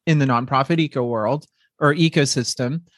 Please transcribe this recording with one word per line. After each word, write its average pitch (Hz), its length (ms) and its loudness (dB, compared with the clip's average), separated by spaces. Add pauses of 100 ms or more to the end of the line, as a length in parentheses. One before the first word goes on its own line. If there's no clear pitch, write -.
in 156 140 2
the 139 60 2
nonprofit 135 540 0
eco 143 260 -2
world 120 400 -2 (340)
or 147 140 4
ecosystem 147 880 0 (160)